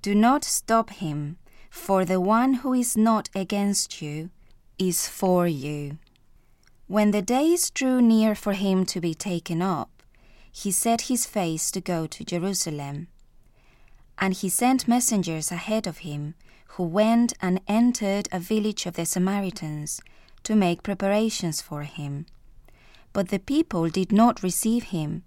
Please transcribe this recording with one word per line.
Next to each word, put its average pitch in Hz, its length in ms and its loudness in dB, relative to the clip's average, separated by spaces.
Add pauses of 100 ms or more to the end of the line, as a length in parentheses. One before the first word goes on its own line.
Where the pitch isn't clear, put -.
"Do 202 120 -2
not 247 300 4
stop - 460 0
him, 147 480 -8 (320)
for 190 340 0
the 185 160 0
one 226 360 4
who 254 180 -2
is 247 240 0
not 220 360 2
against 202 680 -2
you 156 280 -8 (480)
is 185 300 0
for 180 400 2
you." 147 500 -6 (920)
When 208 240 2
the 208 100 2
days 302 500 2
drew 254 300 2
near 220 340 6
for 208 180 -2
him 190 340 2
to - 120 -6
be 165 160 -2
taken 170 460 -4
up, 180 420 -4 (480)
he - 200 -6
set 233 300 0
his 247 240 -2
face 165 460 -4
to 190 100 -6
go 165 240 -4
to - 180 -12
Jerusalem. 165 840 -4 (1120)
And 190 160 0
he 190 140 -4
sent 254 380 2
messengers 196 640 0
ahead 214 360 -4
of 165 120 -8
him, 147 360 -8 (400)
who 185 80 -2
went 220 560 4
and 185 280 0
entered 208 640 2
a 185 80 -4
village 214 480 -2
of 170 80 -8
the 170 100 -4
Samaritans 180 960 -4 (420)
to 220 120 0
make 175 260 4
preparations 202 800 -2
for 147 220 -10
him. 147 420 -10 (880)
But 196 160 0
the 196 100 0
people 208 500 0
did 185 220 -2
not 233 300 6
receive 220 440 0
him 160 420 -6